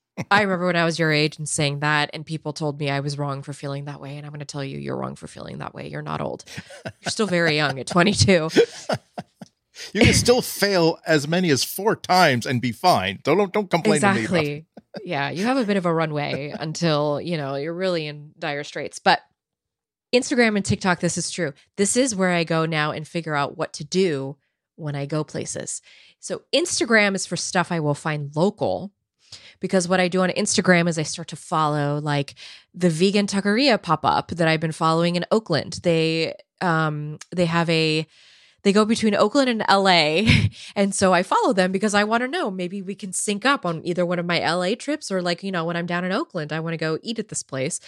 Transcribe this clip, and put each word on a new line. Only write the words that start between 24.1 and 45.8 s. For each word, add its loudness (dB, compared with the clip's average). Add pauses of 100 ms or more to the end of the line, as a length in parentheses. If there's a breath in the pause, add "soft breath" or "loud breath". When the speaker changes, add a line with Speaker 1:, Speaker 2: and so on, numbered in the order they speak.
Speaker 1:
when -6
I -4
go -2
places. -8 (380 soft breath)
So -10 (100)
Instagram 2
is -6
for -6
stuff -2
I -2
will 0
find -6
local, -2 (720 loud breath)
because 0
what 2
I 2
do 0
on 2
Instagram 2
is -2
I 0
start -10
to -12
follow, 0
like, -2 (380 loud breath)
the 2
vegan 2
taqueria 2
pop-up 0
that 0
I've 2
been -4
following 2
in -2
Oakland. 0
They, 0 (240)
um, -2 (160)
they 0
have 0
a, 2 (580 soft breath)
they 4
go 6
between 2
Oakland 4
and -2
L 4
A. 4 (280 loud breath)
<laughs> -16
And 0
so 4
I 4
follow 2
them 2
because -2
I 4
wanna 0
know, -2
maybe -6
we -10
can -12
sync -4
up 2
on -4
either 0
one -2
of -4
my 2
L 0
A 0
trips -6
or, -2
like, -4
you -6
know, -2
when -4
I'm -4